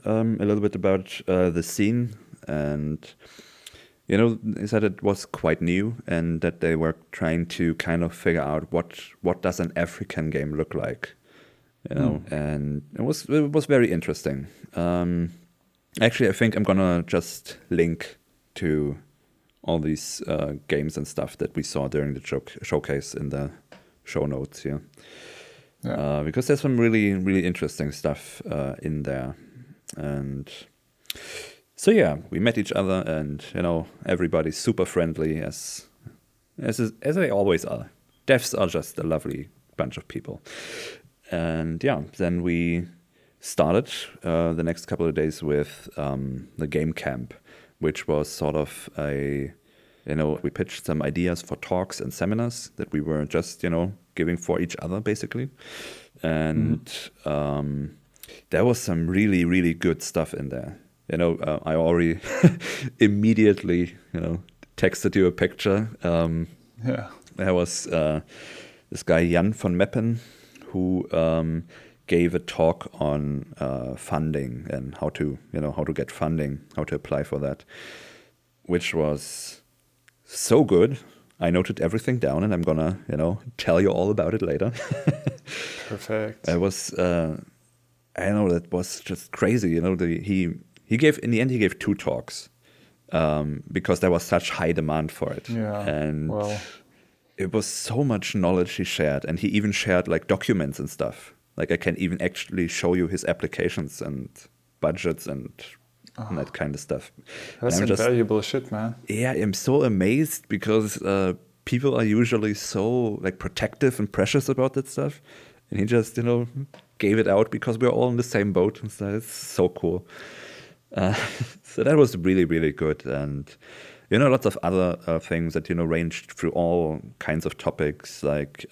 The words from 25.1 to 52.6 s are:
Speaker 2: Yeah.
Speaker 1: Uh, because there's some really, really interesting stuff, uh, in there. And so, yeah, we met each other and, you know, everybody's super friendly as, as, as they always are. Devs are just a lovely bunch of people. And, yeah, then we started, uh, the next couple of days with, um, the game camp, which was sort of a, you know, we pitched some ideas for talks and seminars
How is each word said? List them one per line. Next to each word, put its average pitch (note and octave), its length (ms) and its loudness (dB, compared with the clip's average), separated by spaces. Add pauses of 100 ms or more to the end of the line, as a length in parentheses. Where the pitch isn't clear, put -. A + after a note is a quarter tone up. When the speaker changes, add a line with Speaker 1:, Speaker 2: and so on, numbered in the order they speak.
Speaker 2:
Yeah. - 100 -4
Speaker 1:
Uh, C#3+ 300 -2
because - 240 -2
there's C#3+ 140 2
some C3 180 2
really, A2 340 4
really F#2+ 320 2
interesting D2+ 460 -2
stuff, - 580 -6
uh, C2+ 340 -4
in D2+ 200 -4
there. C2 320 -6 (640)
And C#2+ 500 -6 (1300)
so, - 140 2
yeah, A#2 280 6 (120)
we - 100 -2
met A2+ 200 2
each G2 140 -2
other F#2+ 340 2
and, D2 360 -2 (120)
you F2+ 80 0
know, E2+ 240 0 (180)
everybody's E2 520 0
super G2 280 2
friendly D#2+ 560 0
as, - 460 -10 (720)
as, A2+ 180 -2 (220)
as D3+ 140 0
they F3 160 2
always G2 340 2
are. - 240 -8 (380)
Devs B2+ 320 4
are F#2+ 80 4
just D#2+ 320 -6
a - 40 -2
lovely D2+ 460 -2 (260)
bunch C2 220 -4
of - 100 -14
people. - 320 -12 (920)
And, E2 520 -2
yeah, A#2+ 200 0 (140)
then F2 260 0
we F2 420 0 (540)
started, F2 500 2 (340)
uh, E2 300 2
the E2 100 -2
next E2 220 -4
couple E2 220 -2
of D#2 80 0
days D#2 260 -2
with, D2 560 -2
um, C2+ 520 -6 (100)
the D#2+ 80 -4
game D#2 260 -2
camp, B1+ 400 -8 (460)
which D#2 280 -2
was D2+ 220 0
sort D2+ 260 -2
of - 320 -4 (120)
a, C#2+ 520 -4 (540)
you D2+ 100 -4
know, D#2 280 0
we - 80 -2
pitched - 340 -6
some D#2 160 -2
ideas E2+ 400 0
for - 140 -10
talks - 440 -4
and - 140 -8
seminars A#2 640 -4